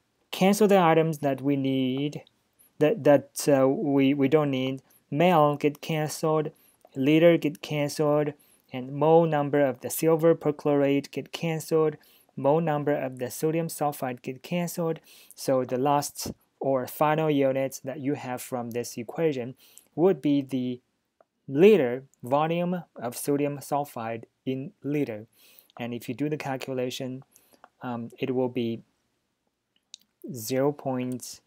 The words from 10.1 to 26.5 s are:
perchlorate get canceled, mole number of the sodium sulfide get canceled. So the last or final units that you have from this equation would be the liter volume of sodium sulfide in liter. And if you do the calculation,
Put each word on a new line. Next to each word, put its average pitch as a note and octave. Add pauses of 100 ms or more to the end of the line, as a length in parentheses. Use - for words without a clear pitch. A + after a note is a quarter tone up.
perchlorate C#3+
get -
canceled, D#3+ (400)
mole C#3
number D3
of C3
the B2
sodium D#3+
sulfide C#3+
get C3
canceled. E3+ (360)
So C3
the B2
last C#3+ (280)
or C3
final D#3
units C3+
that B2+
you C#3
have B2+
from A#2+
this A#2
equation B2+ (400)
would E3
be C#3+
the B2+ (680)
liter C#3 (200)
volume E3+ (120)
of A#2+
sodium C#3+
sulfide A#2+ (200)
in C3 (120)
liter. B2+ (520)
And A#2+
if A#2+
you B2
do C#3+
the D3+
calculation, C3 (600)